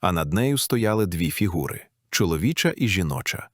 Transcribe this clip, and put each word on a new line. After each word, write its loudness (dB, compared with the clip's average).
а 2
над 0
нею 2
стояли 2
дві 0
фігури, -2
чоловіча 0
і 0
жіноча, -2